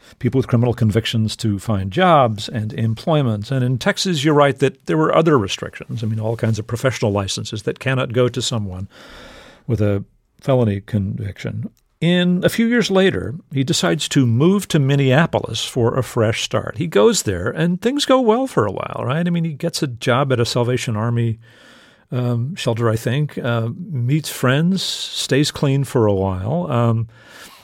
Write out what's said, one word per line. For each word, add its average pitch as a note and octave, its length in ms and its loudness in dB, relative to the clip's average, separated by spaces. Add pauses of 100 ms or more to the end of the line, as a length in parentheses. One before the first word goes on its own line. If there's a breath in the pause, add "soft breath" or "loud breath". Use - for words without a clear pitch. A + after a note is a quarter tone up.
(200 loud breath)
people B2 180 0
with B2+ 100 0
criminal A#2+ 260 2
convictions A2 640 0
to G2+ 240 -2
find F#2+ 320 -2
jobs C3+ 560 4
and G#2+ 240 -6
employment. A2+ 800 -2
And C3 140 0
in B2+ 120 0
Texas, F3+ 460 -2
you're D#3 100 4
right C#3+ 260 6
that - 260 0
there E3 100 0
were D#3 180 2
other D#3 240 6
restrictions. - 680 -6
I A2 40 -4
mean, A2 140 -2
all A2+ 160 -2
kinds A2+ 200 0
of A2 100 -6
professional A#2 440 0
licenses G2+ 520 -4
that - 160 -4
cannot C3 340 -2
go B2 160 2
to A#2+ 120 -4
someone G2+ 460 -6 (800 loud breath)
with A2 140 0
a G2+ 240 0 (340)
felony A#2 400 2
conviction. G#2 880 -6 (300)
In F3+ 460 2
a E3 40 2
few A3+ 180 2
years A#3 240 2
later, D3 440 2 (160)
he C3+ 120 0
decides E3+ 460 0
to C#3 160 4
move D#3+ 440 2
to D#3+ 100 2
Minneapolis C3+ 840 2
for A#2 320 0
a - 60 0
fresh A2+ 400 0
start. - 340 -4
He E3 100 -4
goes G3+ 360 4
there, F#2 260 -4
and F3 320 -2
things C#4+ 240 -2
go C4 160 4
well B3 260 2
for A#2 180 0
a G2 60 -2
while, - 320 -8
right? D3+ 220 -2
I F3 40 -2
mean, E3+ 140 0
he E3 100 -4
gets D#3+ 280 -6
a D#3 60 0
job C3 440 0
at A#2 80 2
a A#2 60 2
Salvation A#2+ 500 0
Army, A#2 440 0 (720 soft breath)
um, B2 440 -2
shelter, A#2 340 0
I A2 60 2
think, C3+ 420 -2
uh, A#2 400 -2
meets D3+ 520 -2
friends, D#3+ 520 2
stays - 680 -2
clean C#3 320 0
for A#2+ 220 2
a G2+ 80 4
while. F#2+ 580 -2
Um, A#2 360 2 (560 loud breath)